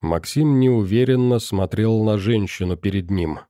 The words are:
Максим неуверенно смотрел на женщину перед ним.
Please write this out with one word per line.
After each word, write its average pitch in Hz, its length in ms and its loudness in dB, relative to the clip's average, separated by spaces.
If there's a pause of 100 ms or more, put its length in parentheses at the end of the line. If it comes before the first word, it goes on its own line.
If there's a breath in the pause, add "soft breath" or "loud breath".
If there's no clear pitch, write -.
Максим 131 580 0
неуверенно 123 800 2
смотрел 107 640 0
на 107 140 2
женщину 98 580 -2
перед 92 340 -4
ним. 82 300 -2 (100)